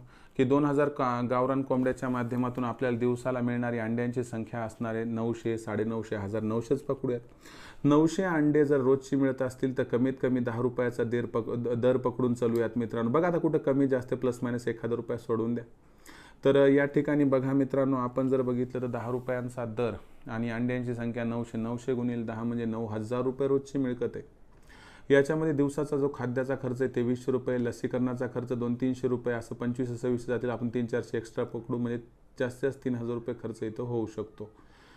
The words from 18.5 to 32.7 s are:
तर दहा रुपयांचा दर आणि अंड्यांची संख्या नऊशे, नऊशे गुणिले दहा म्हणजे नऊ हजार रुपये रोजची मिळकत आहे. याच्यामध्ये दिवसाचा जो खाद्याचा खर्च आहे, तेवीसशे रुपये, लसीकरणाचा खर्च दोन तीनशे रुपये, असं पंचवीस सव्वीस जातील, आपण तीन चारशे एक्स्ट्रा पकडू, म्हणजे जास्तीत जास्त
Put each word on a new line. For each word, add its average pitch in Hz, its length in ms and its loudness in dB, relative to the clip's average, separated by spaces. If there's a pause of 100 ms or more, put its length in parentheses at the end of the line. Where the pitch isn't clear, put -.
तर 127 60 -2
दहा 120 240 -6
रुपयांचा 123 540 -4
दर 113 260 -2 (360)
आणि 117 220 -4
अंड्यांची 123 460 -2
संख्या 117 280 -4
नऊशे, 117 340 -4
नऊशे 120 360 -2
गुणिले 120 300 -2
दहा 113 200 -6
म्हणजे 117 220 -2
नऊ 113 200 -2
हजार 110 360 -2
रुपये 131 260 0
रोजची 139 300 0
मिळकत 123 380 -2
आहे. - 240 -14 (760)
याच्यामध्ये 156 400 4
दिवसाचा 143 440 2
जो 139 180 2
खाद्याचा 131 400 -2
खर्च 127 260 -4
आहे, 127 140 0
तेवीसशे 123 360 0
रुपये, 123 340 0
लसीकरणाचा 123 600 -2
खर्च 123 260 -4
दोन 120 220 0
तीनशे 127 320 0
रुपये, 120 260 0
असं 113 220 -6
पंचवीस 120 460 -2
सव्वीस 123 260 0
जातील, 120 220 0
आपण 117 200 -2
तीन 120 160 -2
चारशे 117 320 -4
एक्स्ट्रा 113 280 -4
पकडू, 120 320 -6
म्हणजे 120 200 -2 (420)
जास्तीत 127 300 -2
जास्त 131 160 -6